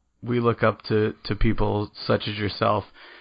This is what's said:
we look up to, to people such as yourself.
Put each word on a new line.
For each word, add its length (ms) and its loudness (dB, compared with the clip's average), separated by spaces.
we 180 -2
look 220 2
up 220 0
to, 300 0
to 120 -4
people 580 2
such 340 -2
as 100 -6
yourself. 540 -2